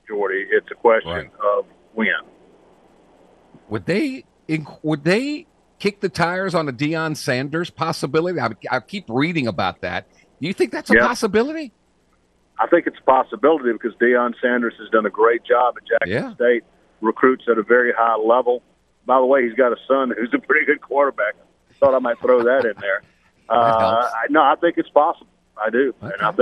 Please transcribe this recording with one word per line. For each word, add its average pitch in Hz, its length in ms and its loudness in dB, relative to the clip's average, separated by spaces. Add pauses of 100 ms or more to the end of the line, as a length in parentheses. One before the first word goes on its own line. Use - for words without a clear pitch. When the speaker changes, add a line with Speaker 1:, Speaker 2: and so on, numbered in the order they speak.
Speaker 1:
Jordy. 98 440 -4
It's 107 200 0
a - 40 -12
question 113 360 2
Speaker 2:
Right. - 200 -8 (120)
Speaker 1:
of 104 220 0 (300)
when. 110 140 -2 (1600)
Speaker 2:
Would 104 180 -8
they 175 380 -4 (240)
inc-, 156 340 -6
would 156 220 -2
they 269 420 -2 (360)
kick 202 180 -2
the 190 80 -4
tires 175 460 -2
on 160 140 0
a 135 40 -6
Deion 156 440 -4
Sanders 143 520 -4
possibility? 165 680 -4
I, 117 120 -2 (200)
I 127 80 -2
keep 190 300 -10
reading 139 400 0
about 92 320 -4
that. 90 260 -8 (340)
Do 135 60 -6
you 185 80 -4
think 294 160 -2
that's - 200 -10
a - 40 6
Speaker 1:
Yeah. 233 140 4
Speaker 2:
possibility? 240 640 -2 (840)
Speaker 1:
I 110 100 0
think 170 180 2
it's - 120 -8
a - 40 -20
possibility 131 720 2
because 110 260 -6
Deion 120 420 2
Sanders 123 380 -2
has 107 120 -18
done 110 160 2
a 98 40 0
great 113 320 2
job 123 340 2
at - 120 -20
Jackson 113 240 0
Speaker 2:
Yeah. 127 240 -4
Speaker 1:
State, 120 260 0 (380)
recruits 123 500 0
at 110 80 2
a 104 60 -2
very 120 280 2
high 113 240 0
level. 123 460 0 (440)
By 127 120 2
the 127 80 4
way, 135 180 4
he's 113 100 -4
got 123 180 2
a 107 40 -4 (120)
son 131 280 0
who's 113 160 -4
a 143 60 0
pretty 147 280 0
good 143 140 0
quarterback. 123 540 -2 (460)
Thought 135 160 4
I - 20 2
might 120 220 -2
throw 123 240 4
that 127 200 2
in 107 160 -2
there. 101 260 -4
Speaker 2:
<laughs> - 60 -20 (360)
That 113 80 2
Speaker 1:
Uh, 113 220 4 (240)
Speaker 2:
helps. 120 120 -4
Speaker 1:
I, 117 160 -4
no, 156 100 4
I 147 200 4
think 170 180 0
it's - 120 -4
possible. 151 360 2 (320)
I 110 100 -2
do, 123 320 0
and - 200 -12
I 107 80 0
Speaker 2:
Okay. 101 140 -2